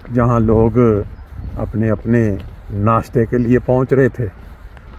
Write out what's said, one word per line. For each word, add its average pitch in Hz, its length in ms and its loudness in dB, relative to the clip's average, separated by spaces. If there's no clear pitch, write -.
जहाँ 120 280 2
लोग 113 380 2
अपने, 110 320 -2
अपने 107 500 0
नाश्ते 110 540 0
के 123 120 -2
लिए 120 220 2
पहुँच 127 340 0
रहे 131 160 4
थे। - 340 -8